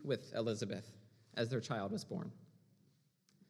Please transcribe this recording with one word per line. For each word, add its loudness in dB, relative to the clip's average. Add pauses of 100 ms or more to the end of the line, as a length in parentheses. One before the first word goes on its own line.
with 2
Elizabeth 0 (420)
as 2
their 2
child 0
was -2
born. -4 (1200)